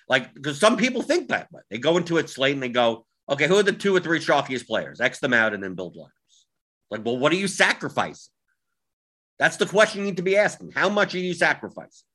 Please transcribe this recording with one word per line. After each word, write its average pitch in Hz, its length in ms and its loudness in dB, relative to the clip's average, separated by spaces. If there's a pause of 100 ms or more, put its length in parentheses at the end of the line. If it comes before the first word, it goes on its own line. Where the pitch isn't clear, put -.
like, 131 340 -2
'cause 143 180 -6
some 226 180 4
people 247 240 0
think 311 280 0
that 95 220 -4
way. - 180 -20
They 107 100 -8
go 156 180 2
into 170 200 0
a 151 100 0
slate 135 260 0
and 139 100 -6
they 127 60 -4
go, 117 360 0 (240)
"Okay, 143 180 0
who 185 100 4
are 208 60 6
the 196 100 2
two 202 220 0
or 180 40 4
three 160 200 0
chalkiest 135 480 0
players?" 85 340 -4
X 123 180 -2
them 127 140 0
out 110 200 4
and 98 100 -6
then 95 120 -8
build 87 200 -10
lineups. - 500 -20 (460)
Like, 107 140 -8
well, 120 120 -2
what 139 140 2
are 175 60 0
you 196 100 -2
sacrificing? 185 840 -4 (1040)
That's 156 200 0
the 202 80 0
question 208 360 2
you 202 60 -4
need 190 100 -6
to 185 60 -4
be 190 140 2
asking. 196 340 -2
How 165 180 2
much 208 260 0
are 185 40 -4
you 180 140 -4
sacrificing? 147 800 -4